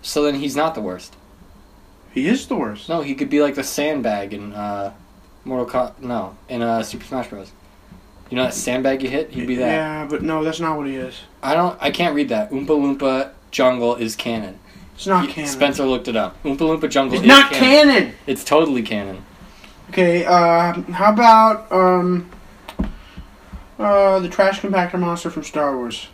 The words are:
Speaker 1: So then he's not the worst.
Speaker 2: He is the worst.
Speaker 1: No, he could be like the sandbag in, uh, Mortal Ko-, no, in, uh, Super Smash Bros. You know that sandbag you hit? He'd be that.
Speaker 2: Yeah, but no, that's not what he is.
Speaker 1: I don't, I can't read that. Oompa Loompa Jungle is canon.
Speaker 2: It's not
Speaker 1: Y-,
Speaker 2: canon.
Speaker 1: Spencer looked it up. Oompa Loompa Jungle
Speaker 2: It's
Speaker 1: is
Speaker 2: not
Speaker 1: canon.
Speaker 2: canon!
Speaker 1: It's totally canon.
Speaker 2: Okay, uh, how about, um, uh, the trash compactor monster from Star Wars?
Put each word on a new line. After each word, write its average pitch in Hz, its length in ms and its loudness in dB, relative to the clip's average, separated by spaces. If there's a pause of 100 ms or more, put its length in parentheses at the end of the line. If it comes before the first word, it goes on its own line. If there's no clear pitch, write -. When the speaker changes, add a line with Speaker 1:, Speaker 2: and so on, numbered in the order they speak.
Speaker 1:
So - 220 -2
then 143 120 0
he's 139 200 -6
not 151 200 -2
the 113 60 -8
worst. 90 340 -10 (960)
Speaker 2:
He 135 140 -2
is 254 200 0
the 262 80 -4
worst. 113 340 -8
Speaker 1:
No, 165 120 -2
he 139 140 -6
could 139 140 -6
be 143 120 2
like 143 140 2
the 135 80 -6
sandbag 117 720 -4
in, 104 200 -12
uh, 104 380 -8 (540)
Mortal 127 200 -4
Ko-, 127 360 -4
no, 113 340 -8 (140)
in, 123 120 -6
uh, 113 220 -2
Super 113 220 -12
Smash 127 240 -8
Bros. 95 220 -16 (800)
You 127 80 -8
know 127 60 0
that 123 100 -2
sandbag 131 500 -2
you 123 60 -4
hit? 143 220 -4
He'd 120 160 -8
be 127 80 -2
that. 123 120 -2
Speaker 2:
Yeah, 156 420 -4
but 151 120 -6
no, 160 220 -2
that's 156 160 -4
not 160 180 -2
what 143 100 -6
he 135 80 -8
is. 127 200 -10 (280)
Speaker 1:
I 135 100 0
don't, 175 280 0
I 143 100 0
can't 170 240 -2
read 143 140 0
that. 107 220 -2
Oompa 139 160 -6
Loompa 139 640 0 (200)
Jungle 120 440 2
is 113 200 -6
canon. 107 420 -8 (380)
Speaker 2:
It's - 120 -10
not 147 200 2
Speaker 1:
Y-, - 40 -8
Speaker 2:
canon. 147 180 -8
Speaker 1:
Spencer 135 360 -2
looked 127 240 -2
it 113 80 -4
up. 98 260 -4
Oompa 139 160 -4
Loompa 160 300 0
Jungle 135 260 0
Speaker 2:
It's 180 80 -2
Speaker 1:
is 208 40 6
Speaker 2:
not 277 240 8
Speaker 1:
canon. 277 440 6
Speaker 2:
canon! 175 180 0 (140)
Speaker 1:
It's 135 160 -4
totally 147 400 2
canon. 101 400 -8 (680)
Speaker 2:
Okay, 175 360 2
uh, 170 480 4 (200)
how 196 180 4
about, 220 600 6
um, 180 580 2 (1500)
uh, 196 420 4
the 175 100 -4
trash 196 320 0
compactor 185 380 -2
monster 170 300 -4
from 151 140 -8
Star 143 320 -2
Wars? 120 380 -8